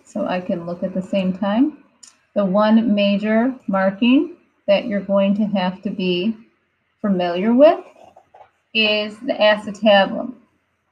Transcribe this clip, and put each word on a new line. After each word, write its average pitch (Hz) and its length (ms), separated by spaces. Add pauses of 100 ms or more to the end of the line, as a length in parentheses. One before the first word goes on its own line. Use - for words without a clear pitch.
so - 220
I 185 140
can 180 260
look 175 160
at 185 100
the 185 80
same 185 320
time. 220 520 (500)
The 202 100
one 214 480
major 208 640 (140)
marking 196 680 (320)
that 196 200
you're 202 140
going 196 360
to 214 80
have 185 380
to 196 80
be 185 460 (640)
familiar 185 540
with 330 300 (920)
is 214 460
the - 140
acetabulum. 208 1000 (580)